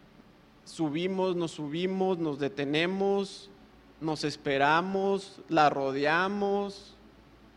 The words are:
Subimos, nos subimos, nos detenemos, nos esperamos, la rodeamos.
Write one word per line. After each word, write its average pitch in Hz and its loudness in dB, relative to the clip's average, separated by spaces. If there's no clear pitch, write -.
Subimos, 180 -2
nos 170 -2
subimos, 185 -2
nos 151 -2
detenemos, 175 -2
nos 151 -4
esperamos, 170 2
la 156 6
rodeamos. 185 -2